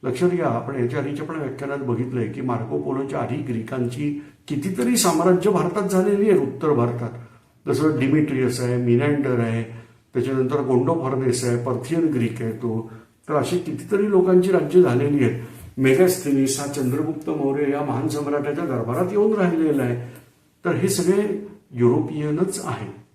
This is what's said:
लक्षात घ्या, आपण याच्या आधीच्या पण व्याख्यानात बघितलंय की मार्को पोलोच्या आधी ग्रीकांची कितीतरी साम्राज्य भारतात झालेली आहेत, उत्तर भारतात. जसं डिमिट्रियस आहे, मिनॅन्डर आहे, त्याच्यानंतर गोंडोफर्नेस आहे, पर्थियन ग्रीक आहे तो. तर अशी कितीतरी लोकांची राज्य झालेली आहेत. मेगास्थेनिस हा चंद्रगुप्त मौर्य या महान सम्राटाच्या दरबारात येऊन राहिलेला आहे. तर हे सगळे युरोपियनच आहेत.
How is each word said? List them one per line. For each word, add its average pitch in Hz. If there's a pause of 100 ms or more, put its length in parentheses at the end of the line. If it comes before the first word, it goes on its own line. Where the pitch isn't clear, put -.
लक्षात 139
घ्या, 175
आपण 123
याच्या 123
आधीच्या 147
पण 160
व्याख्यानात 139
बघितलंय 123
की 131
मार्को 127
पोलोच्या 135
आधी 120
ग्रीकांची 127 (240)
कितीतरी 185
साम्राज्य 180
भारतात 180
झालेली 196
आहेत, 160
उत्तर 147
भारतात. 120 (560)
जसं 143
डिमिट्रियस 131
आहे, 123
मिनॅन्डर 127
आहे, 113 (500)
त्याच्यानंतर 131
गोंडोफर्नेस 127
आहे, 120
पर्थियन 156
ग्रीक 117
आहे 113
तो. 113 (380)
तर 151
अशी 147
कितीतरी 202
लोकांची 185
राज्य 170
झालेली 143
आहेत. - (340)
मेगास्थेनिस 135
हा 143
चंद्रगुप्त 147
मौर्य 139
या 143
महान 131
सम्राटाच्या 147
दरबारात 127
येऊन 208
राहिलेला 160
आहे. - (440)
तर 175
हे 190
सगळे 190 (240)
युरोपियनच 151
आहेत. 113 (220)